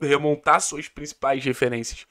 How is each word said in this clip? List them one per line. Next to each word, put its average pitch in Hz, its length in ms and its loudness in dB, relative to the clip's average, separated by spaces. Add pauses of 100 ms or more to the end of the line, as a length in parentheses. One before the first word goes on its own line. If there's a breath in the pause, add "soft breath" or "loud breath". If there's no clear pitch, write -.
remontar 147 600 2
suas 151 260 -6
principais 139 580 -4
referências. 123 680 -2